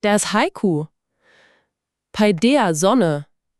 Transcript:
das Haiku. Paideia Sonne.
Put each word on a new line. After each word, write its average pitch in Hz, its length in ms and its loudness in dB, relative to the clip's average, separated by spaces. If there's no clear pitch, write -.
das 208 300 -2
Haiku. 196 540 -2
Paideia 214 640 2
Sonne. 165 520 0